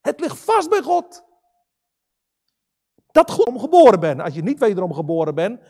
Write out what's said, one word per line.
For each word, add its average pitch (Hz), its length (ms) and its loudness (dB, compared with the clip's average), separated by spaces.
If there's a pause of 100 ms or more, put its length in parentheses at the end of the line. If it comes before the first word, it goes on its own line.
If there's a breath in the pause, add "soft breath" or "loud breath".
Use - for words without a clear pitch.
Het 294 200 -6
ligt 311 180 -8
vast 403 320 -2
bij 403 120 0
God. 339 420 -6 (1900)
Dat 330 200 2
goed - 160 0
om 247 120 -8
geboren 269 420 6
bent. 151 200 -4
Als 156 140 -8
je 165 80 -10
niet 269 160 -6
wederom 185 360 -2
geboren 156 400 -4
bent, 196 360 -6